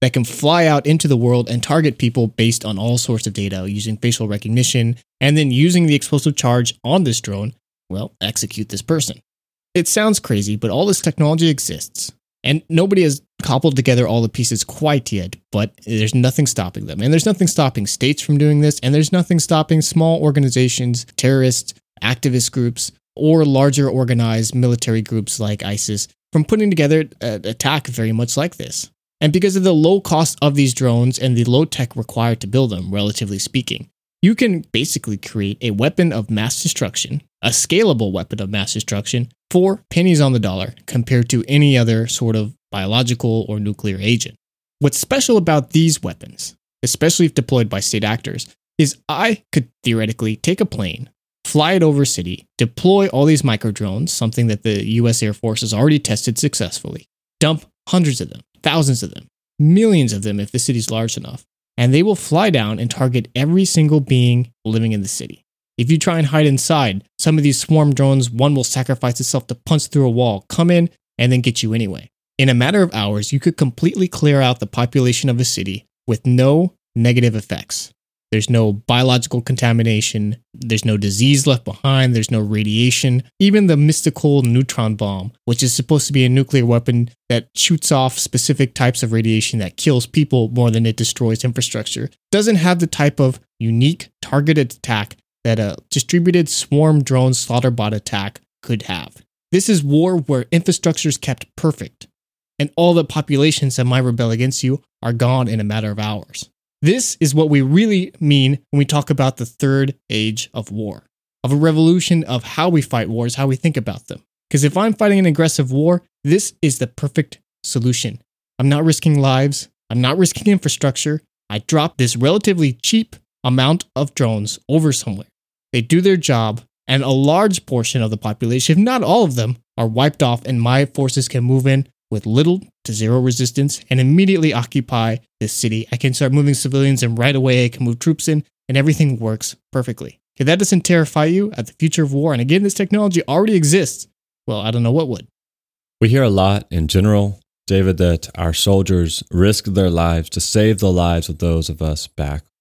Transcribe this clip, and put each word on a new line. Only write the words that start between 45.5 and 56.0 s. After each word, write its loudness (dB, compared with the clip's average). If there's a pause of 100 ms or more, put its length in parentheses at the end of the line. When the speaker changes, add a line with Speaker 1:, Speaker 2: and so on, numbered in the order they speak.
Speaker 1:
these 2
weapons, -12 (260)
especially 0
if -2
deployed 0
by -6
state -4
actors, -6 (280)
is 0 (100)
I -2
could -2 (160)
theoretically -2
take -2
a 0
plane, -8 (340)
fly 0
it 4
over 2
a 2
city, -6 (140)
deploy 2
all 0
these 4
micro -2
drones, -6
something 0
that -4
the -2 (100)
U 2
S 0
Air -2
Force -4
has -4
already 4